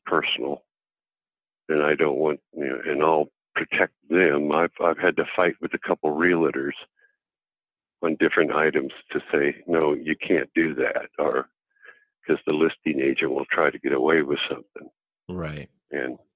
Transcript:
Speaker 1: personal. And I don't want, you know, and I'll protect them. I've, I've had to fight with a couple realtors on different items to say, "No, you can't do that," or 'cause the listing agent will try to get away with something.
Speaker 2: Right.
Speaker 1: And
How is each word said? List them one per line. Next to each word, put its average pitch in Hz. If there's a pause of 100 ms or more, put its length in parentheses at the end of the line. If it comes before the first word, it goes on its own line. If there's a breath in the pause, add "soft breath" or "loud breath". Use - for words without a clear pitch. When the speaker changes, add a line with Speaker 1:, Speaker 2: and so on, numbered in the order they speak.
Speaker 1:
personal. - (1040)
And 76
I 76
don't 76
want, 76 (140)
you 76
know, 65
and 76
I'll 78 (260)
protect - (160)
them. 76
I've, 82 (120)
I've 85
had 87
to 80 (120)
fight 87
with 80
a -
couple 78
realtors 78 (1300)
on 80
different 85
items 76 (180)
to - (120)
say, 71 (100)
"No, 80
you 78
can't 78
do 82
that," -
or 67 (760 soft breath)
'cause 76
the 76
listing 76
agent 67
will 69
try 76
to -
get 67
away 76
with 71 (100)
something. - (400)
Speaker 2:
Right. 78 (220)
Speaker 1:
And 65 (180)